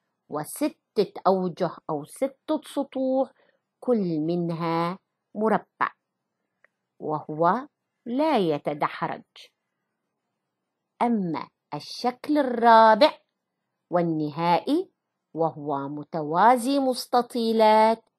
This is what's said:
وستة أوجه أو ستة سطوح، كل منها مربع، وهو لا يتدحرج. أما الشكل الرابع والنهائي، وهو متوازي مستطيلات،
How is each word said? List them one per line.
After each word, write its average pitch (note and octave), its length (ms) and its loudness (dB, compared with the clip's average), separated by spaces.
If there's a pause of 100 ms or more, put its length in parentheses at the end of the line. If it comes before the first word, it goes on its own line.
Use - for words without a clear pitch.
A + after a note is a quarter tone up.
(280)
وستة - 840 -6 (140)
أوجه F#3 440 0 (200)
أو D3+ 140 -8
ستة - 600 -6
سطوح، C4+ 680 -4 (480)
كل F#3 400 0
منها E3+ 760 -4 (360)
مربع، - 580 -4 (1040)
وهو D#3+ 680 -4 (380)
لا C4+ 320 -2
يتدحرج. D#3 840 -4 (1800)
أما G3+ 460 -2 (260)
الشكل B3 640 -4
الرابع A3+ 800 6 (720)
والنهائي، E3 1000 0 (440)
وهو D3 540 -4
متوازي F3 920 0
مستطيلات، A3+ 1300 2 (140)